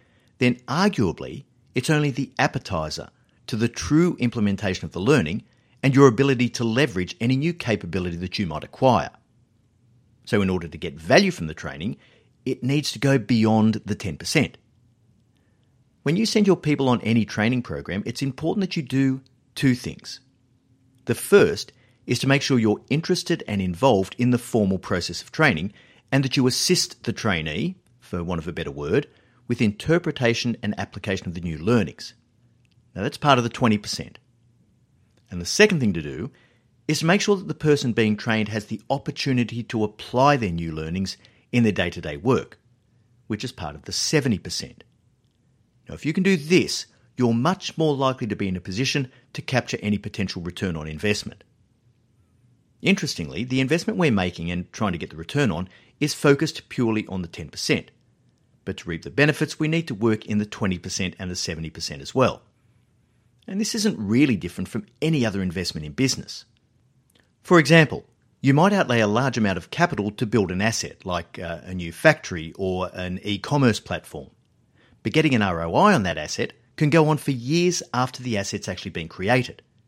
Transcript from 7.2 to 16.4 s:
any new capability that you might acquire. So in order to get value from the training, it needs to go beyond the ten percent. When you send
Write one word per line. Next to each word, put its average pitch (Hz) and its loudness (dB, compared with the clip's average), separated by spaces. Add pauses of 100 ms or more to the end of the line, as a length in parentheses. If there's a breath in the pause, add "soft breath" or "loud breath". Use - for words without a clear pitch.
any 127 0
new 156 -2
capability 90 -4
that 90 -8
you 101 -2
might 76 -8
acquire. 113 2 (1120)
So 104 2
in 95 2
order 85 -2
to 80 -14
get 78 -8
value 131 4
from 85 -8
the 78 -8
training, - -8 (460 soft breath)
it - -4
needs 143 0
to - -10
go 139 4
beyond 110 4
the 107 -4
ten 78 -6
percent. - -2 (1400)
When 151 0
you 220 2
send 214 4